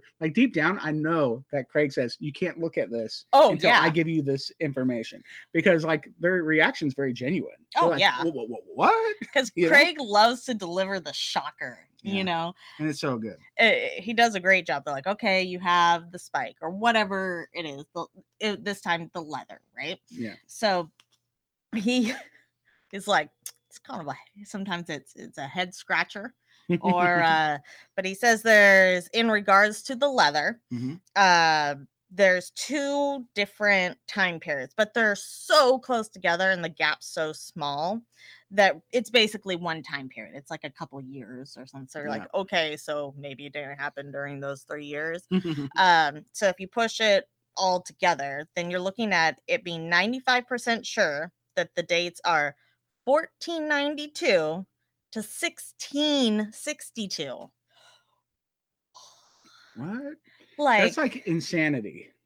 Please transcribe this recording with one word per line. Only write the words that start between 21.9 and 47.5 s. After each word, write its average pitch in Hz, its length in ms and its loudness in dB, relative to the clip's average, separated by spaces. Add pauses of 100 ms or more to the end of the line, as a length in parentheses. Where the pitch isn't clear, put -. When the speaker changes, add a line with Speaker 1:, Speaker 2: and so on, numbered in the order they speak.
Speaker 2:
<laughs> - 800 -18
is 196 160 -12
like, 160 220 2 (380)
it's - 120 -20
kind 220 220 -12
of 143 60 -10
a, 202 380 -12
sometimes 180 440 -8
it's, - 260 -12
it's - 220 -18
a 139 100 -10
head 180 260 -6
scratcher 190 600 -4 (340)
Speaker 1:
<laughs> 170 120 0
Speaker 2:
or, 175 420 4
uh, 156 360 2 (380)
but 190 100 -4
he 190 80 -4
says 226 280 4
there's, 190 640 8
in 226 220 2
regards 208 540 4
to 269 120 -6
the 277 140 2
leather, 170 500 2 (120)
Speaker 1:
Mm-hmm. 127 220 -6 (220)
Speaker 2:
uh, 160 600 6 (340)
there's 185 420 4
two 285 840 -2
different 202 640 0 (100)
time 180 320 -2
periods, 139 360 -6
but 214 180 0
they're 214 220 2
so 262 640 2
close 226 280 -4
together 185 420 0
and 175 140 -2
the 160 60 -2
gap's 151 360 -2
so 156 260 -6
small 156 720 -6 (480)
that 196 300 4 (120)
it's 240 180 -2
basically 214 460 0
one 165 260 -6
time 139 260 -10
period. 104 280 -18
It's, 143 140 -18
like, 160 140 -12
a 143 60 -10
couple 139 320 -14
years 131 560 -16
or 127 80 -18
something. 135 220 -18
So 156 120 -14
you're 143 80 -8
Speaker 1:
Yeah. - 20 -4
Speaker 2:
like, - 240 -8
"Okay, 170 440 -2
so 147 400 -8
maybe 139 280 -14
it 139 80 -18
didn't 139 240 -12
happen 143 340 -10
during 143 280 -10
those 139 240 -10
three 147 220 -12
years." 160 440 -8
Speaker 1:
<laughs> 156 460 -2
Speaker 2:
Um, 160 560 4
so 208 160 0
if 180 120 -4
you 185 80 -12
push 226 320 -2
it 208 280 2 (280)